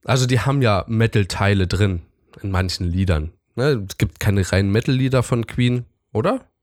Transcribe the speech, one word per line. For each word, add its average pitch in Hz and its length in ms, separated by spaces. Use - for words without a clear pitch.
Also 127 240
die 123 140
haben 139 200
ja 104 260
Metal-Teile 104 800
drin 92 340
in 98 80
manchen 92 340
Liedern. 85 460
Ne, 123 340
es - 80
gibt - 220
keine 98 320
reinen 98 200
Metal-Lieder 131 520
von 120 240
Queen, 123 380
oder? 180 280